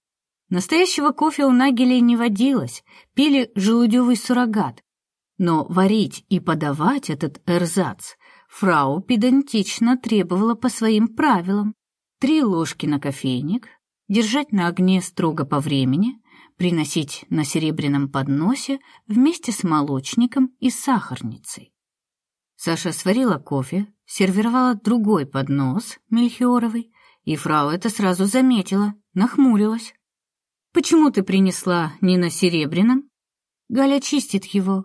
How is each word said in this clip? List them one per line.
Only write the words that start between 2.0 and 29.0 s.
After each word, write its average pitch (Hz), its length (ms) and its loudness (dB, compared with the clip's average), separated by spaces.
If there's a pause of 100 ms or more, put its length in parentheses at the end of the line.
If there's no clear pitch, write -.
не 240 160 4
водилось, 226 680 -2 (300)
пили 277 400 2
желудевый 233 600 2
суррогат. 214 680 -2 (560)
Но 170 260 0
варить 190 640 0
и 185 100 0
подавать 156 720 -2
этот 147 360 -8
эрзац 170 680 -2 (340)
фрау 156 520 0
педантично 247 960 2
требовала 208 580 0
по 233 140 -2
своим 220 400 2
правилам. 208 680 0 (460)
Три 311 220 2
ложки 165 440 -2
на 147 140 -2
кофейник, 143 680 -4 (400)
держать 233 440 0
на 180 160 0
огне 185 340 2
строго 160 420 -2
по 143 140 -2
времени, 143 640 0 (360)
приносить 160 720 -4
на 160 140 0
серебряном 151 640 -2
подносе 151 680 -2 (300)
вместе 254 420 2
с - 140 -6
молочником 160 960 0
и 247 100 0
сахарницей. - 1000 -6 (840)
Саша 165 380 -4
сварила 202 460 0
кофе, 147 540 -6 (140)
сервировала 233 680 0
другой 208 500 0
поднос, 139 720 -4 (120)
мельхиоровый, 233 840 0 (320)
и 156 100 -2
фрау 151 360 0
это 180 200 -4
сразу 190 360 0
заметила, 208 680 0 (200)